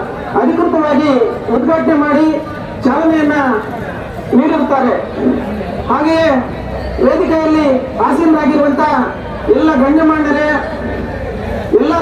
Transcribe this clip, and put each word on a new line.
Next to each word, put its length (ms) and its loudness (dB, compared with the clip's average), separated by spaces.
ಅಧಿಕೃತವಾಗಿ 680 0
ಉದ್ಘಾಟನೆ 500 2
ಮಾಡಿ 220 2
ಚಾಲನೆಯನ್ನ 520 2
ನೀಡಿರುತ್ತಾರೆ. 560 2
ಹಾಗೆಯೇ 380 2
ವೇದಿಕೆಯಲ್ಲಿ 600 2
ಆಸೀನರಾಗಿರುವಂತ 760 2
ಎಲ್ಲ 140 4
ಗಣ್ಯಮಾನ್ಯರೇ, 680 2
ಎಲ್ಲ 220 2